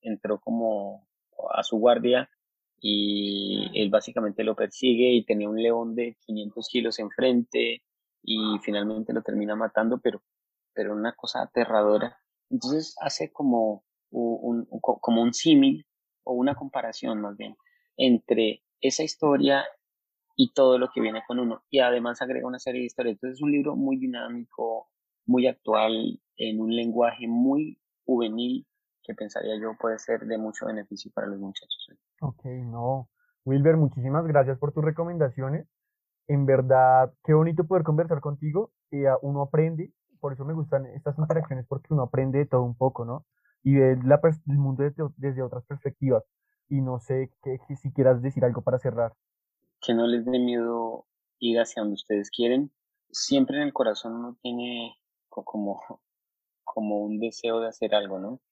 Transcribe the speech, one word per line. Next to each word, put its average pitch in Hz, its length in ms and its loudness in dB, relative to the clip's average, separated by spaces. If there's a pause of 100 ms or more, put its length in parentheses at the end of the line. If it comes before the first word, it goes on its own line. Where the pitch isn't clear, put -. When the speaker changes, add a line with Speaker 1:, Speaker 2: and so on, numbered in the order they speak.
Speaker 1:
entró 107 400 -6
como 107 680 -4 (460)
a - 80 0
su - 160 -2
guardia, 120 500 4 (520)
y 101 880 -2 (100)
él 104 100 2
básicamente 107 540 -2
lo 110 120 -2
persigue, 123 560 2
y 117 120 4
tenía 104 240 0
un 110 140 -2
león 117 320 0
de 117 220 -4 (100)
quinientos 107 420 -8
kilos 117 300 -2
enfrente, 120 840 0 (400)
y 107 400 -2
finalmente 107 500 -4
lo 117 100 -4
termina 107 320 -2
matando, 110 460 0
pero, 113 220 -2 (520)
pero 104 200 -4
una 107 200 -4
cosa - 280 -6
aterradora. 110 760 2 (320)
Entonces 131 500 -4
hace 156 320 -6
como 113 520 0 (260)
u-, 117 280 -2 (120)
un, 117 180 -2
un - 120 -10
co-, - 200 0
como 117 220 2
un 117 100 2
símil, 147 540 6 (380)
o 127 100 -4
una 131 200 0
comparación 117 680 -6
más 101 160 -8
bien, 107 200 -14 (400)
entre 117 680 4 (180)
esa 135 220 0
historia 139 640 2 (720)
y 127 160 4
todo 131 260 6
lo 127 140 0
que 127 80 -4
viene 110 260 -2
con 123 120 -4
uno, 117 320 -4
y 139 80 2
además 123 420 2
agrega 127 260 -4
una 127 120 -8
serie 127 220 -6
de 123 60 -4
historias. 120 280 -4
Entonces 127 240 -10
es 143 40 -6
un 147 100 2
libro 143 240 0
muy 135 200 0
dinámico, 120 920 -8 (360)
muy 123 200 4
actual, 110 720 0 (160)
en 110 240 -4
un 113 140 -2
lenguaje 117 540 0
muy 135 500 0 (260)
juvenil, 120 640 -2 (360)
que 107 120 -12
pensaría 110 460 -6
yo 110 180 -6
puede 113 200 -2
ser 113 280 -4
de 110 120 -4
mucho 107 280 -8
beneficio 104 480 -10
para 104 120 -6
los 101 120 -8
muchachos. - 500 -12 (320)
Speaker 2:
Ok, 135 260 -8
no. 123 640 -6 (340)
Wilber, 143 320 4
muchísimas 143 500 0
gracias 135 320 4
por 147 140 -2
tus 156 100 -2
recomendaciones. 151 840 -2 (580)
En 143 200 2
verdad, 131 640 6 (100)
qué 156 120 4
bonito 160 320 4
poder 180 180 2
conversar 160 380 0
contigo. 151 500 -4 (180)
Eh, 139 160 0
a-, 131 140 4
uno 143 220 -2
aprende, 160 500 0 (280)
por 139 120 -6
eso 135 140 -10
me 156 80 -6
gustan 147 320 -2
estas 139 320 -8
interacciones, 151 500 -2
porque - 240 -6
uno 139 120 2
aprende 131 340 0
de 143 80 2
todo 127 160 2
un 120 140 -4
poco, 131 280 -2
¿no? 123 220 -10 (360)
Y 135 120 4
ve 131 300 6
la 147 180 6
pers-, 160 260 4
el 143 80 2
mundo 135 280 0
desde 147 180 -4
o-, 143 160 -6
desde 131 240 -4
otras 123 240 -8
perspectivas. 135 580 0 (460)
Y 139 100 0
no 127 180 -2
sé 131 320 -4 (120)
qué, 131 160 -8 (100)
qué 139 80 -10
si - 160 -8
quieras 127 300 6
decir 131 200 0
algo 120 200 2
para 127 160 2
cerrar. 117 340 -2 (720)
Speaker 1:
Que 120 100 -2
no 117 140 4
les 117 180 0
dé 127 140 0
miedo 117 640 -2 (360)
ir 117 180 2
hacia 117 240 -2
donde 104 140 -2
ustedes 101 340 -4
quieren. 127 420 0 (380)
Siempre 135 480 0
en 147 60 0
el 139 100 -4
corazón 113 400 -2
uno 120 260 -10
tiene 120 560 -8 (320)
co-, - 160 -12
como, 101 380 -6 (840)
como 104 360 -4
un 107 200 -4
deseo 113 400 -2
de 113 80 -4
hacer 107 260 -2
algo, 98 240 0
¿no? 107 220 -10 (120)